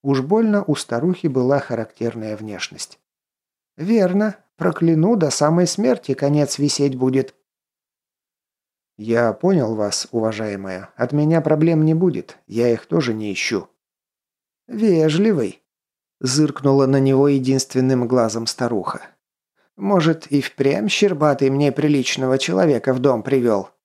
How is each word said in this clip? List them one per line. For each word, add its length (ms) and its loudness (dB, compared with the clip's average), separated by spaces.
Уж 180 0
больно 440 0
у 120 0
старухи 500 -2
была 320 0
характерная 800 -6
внешность. 640 -14
«Верно. 600 0
Прокляну, 600 2
до 140 0
самой 360 2
смерти 480 -2
конец 460 0
висеть 340 0
будет». 400 -2
«Я 360 0
понял 420 0
вас, 380 -4
уважаемая. 840 -6
От 160 -4
меня 300 2
проблем 440 2
не 100 2
будет. 520 -2
Я 220 0
их 180 -2
тоже 260 -2
не 200 -6
ищу». 360 -4
«Вежливый», 960 0
зыркнула 640 2
на 140 2
него 280 4
единственным 800 0
глазом 380 0
старуха. 560 -6
«Может, 520 0
и 120 0
впрямь 480 -2
Щербатый 640 2
мне 200 2
приличного 680 0
человека 560 0
в 40 -2
дом 240 2
привёл? 460 0